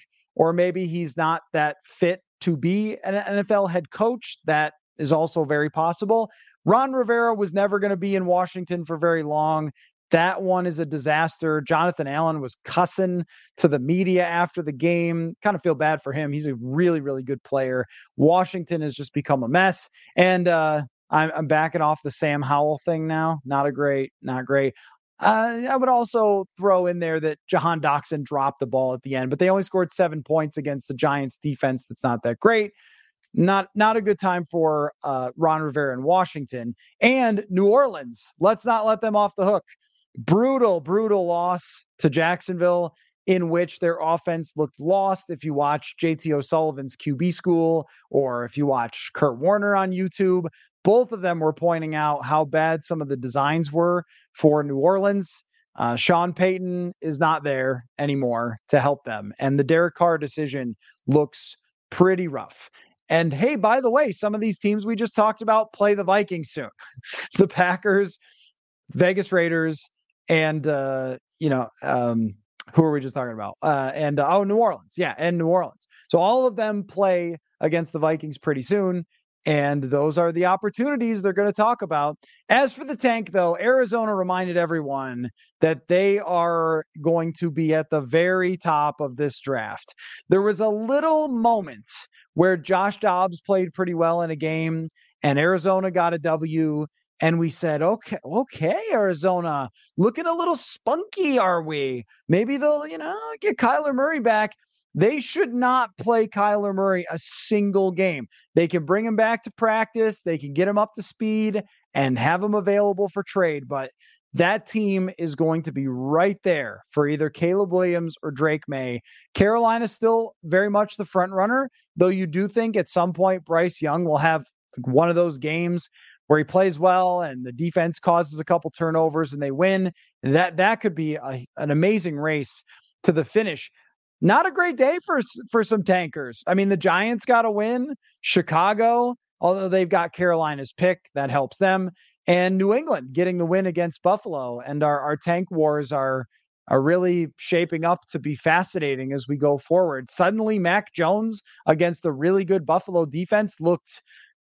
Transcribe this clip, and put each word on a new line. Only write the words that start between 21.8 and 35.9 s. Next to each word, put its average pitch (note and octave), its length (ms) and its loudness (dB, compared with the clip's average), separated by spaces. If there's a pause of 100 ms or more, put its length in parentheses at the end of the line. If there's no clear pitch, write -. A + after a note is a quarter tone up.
off D3+ 220 0
the C#3+ 80 -6
Sam D3 300 -2
Howell D3 440 0
thing D#3+ 200 -2
now. D#3+ 400 -2
Not C#3 200 0
a D3 60 0
great, C#3 500 -2
not B2+ 240 -6
great. C#3 280 0 (460)
Uh, A3+ 500 0
I C4+ 60 2
would B3+ 140 2
also A3 560 2 (120)
throw F#3 300 4
in F3 120 -2
there D#3+ 200 -2
that D3+ 280 -2
Jahan E3 320 0
Doxson D3 440 -2
dropped C#3 360 -2
the C3 80 -2
ball C3 260 0
at B2+ 100 -8
the C3+ 120 -6
end, C3 140 -2
but D3 100 -2
they F3+ 100 4
only F#3+ 140 2
scored F#3 280 -2
seven D#3 320 0
points D#3 340 0
against C#3+ 300 -6
the C#3+ 60 -8
Giants C#3 440 0
defense C3 480 -2
that's - 180 -10
not A#2+ 200 0
that A#2+ 160 -2
great. G#3+ 320 4 (640)
Not, F#3+ 420 2
not A3 220 4
a A3 40 2
good G3+ 180 0
time F3+ 260 0
for, D#3 480 0 (100)
uh, C3 340 -4
Ron D#3 240 2
Rivera C#3+ 320 -2